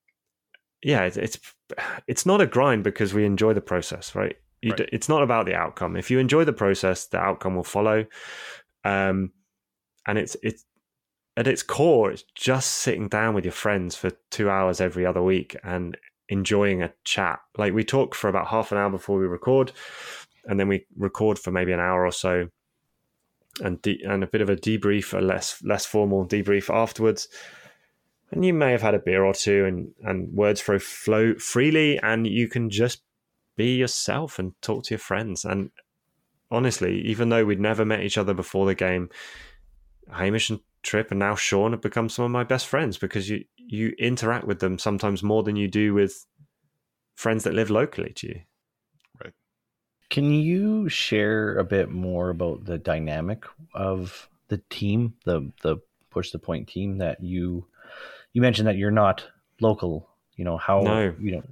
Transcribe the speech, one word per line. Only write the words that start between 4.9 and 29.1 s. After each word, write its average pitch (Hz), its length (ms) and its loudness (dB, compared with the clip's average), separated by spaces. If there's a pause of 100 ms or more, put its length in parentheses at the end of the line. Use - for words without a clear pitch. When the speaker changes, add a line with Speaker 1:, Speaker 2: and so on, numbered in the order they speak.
Speaker 1:
it's 113 160 -4
not 151 140 4
about 117 240 2
the 90 80 -2
outcome. 85 420 -4
If 92 140 -6
you 127 80 4
enjoy 135 260 4
the 151 80 2
process, 95 540 0
the 87 120 -4
outcome 92 380 0
will 87 80 -2
follow. 110 420 0 (800)
Um, 95 480 0 (720)
and 104 120 0
it's, - 240 -4
it's, - 220 -6 (720)
at 117 100 0
its 131 160 2
core, 139 500 4
it's - 120 -12 (100)
just 131 380 0
sitting - 360 -2
down 110 260 0
with 95 100 0
your 87 80 -4
friends 95 440 -2
for 92 140 -2 (200)
two 104 180 0
hours 95 320 2
every 90 240 0
other 90 180 2
week 92 320 2 (100)
and 90 320 -6 (320)
enjoying 98 540 2
a 85 100 -4 (120)
chat. 92 360 -2 (180)
Like, 101 160 2
we 107 100 2
talk 135 300 0
for - 140 -2
about 92 200 0
half 110 240 -2
an 101 60 2
hour 101 100 2
before 95 300 -2
we 95 80 2
record, 127 460 2 (720)
and 98 120 0
then 98 100 2
we 98 180 0 (100)
record 104 420 0
for - 120 -8
maybe 90 220 0
an 87 80 0
hour 90 260 2
or 87 60 0
so, 90 360 0 (1120)
and 90 200 -4
de-, - 220 -2
and 98 200 -2
a - 40 -2
bit 107 120 0
of 101 80 2
a 101 80 2
debrief, 104 600 0
a 95 40 0
less, 95 420 -2
less 101 220 -2
formal 101 420 2
debrief 101 480 0
afterwards. 110 540 0 (1000)
And - 140 0
you 185 100 4
may 147 180 4
have 120 100 2
had 107 120 4
a 101 40 2
beer 92 260 2